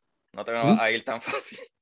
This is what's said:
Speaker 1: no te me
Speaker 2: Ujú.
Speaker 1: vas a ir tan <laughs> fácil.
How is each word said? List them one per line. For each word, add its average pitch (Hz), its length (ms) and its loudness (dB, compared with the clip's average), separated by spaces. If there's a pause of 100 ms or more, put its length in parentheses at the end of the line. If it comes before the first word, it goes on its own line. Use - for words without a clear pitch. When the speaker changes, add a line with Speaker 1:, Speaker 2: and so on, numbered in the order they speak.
(340)
Speaker 1:
no 104 120 -10
te 113 80 -6
me 117 60 -2
Speaker 2:
Ujú. 113 100 4
Speaker 1:
vas - 100 6
a 113 120 2
ir 113 120 -2
tan 120 180 -6
<laughs> - 0 -
fácil. - 380 -8 (220)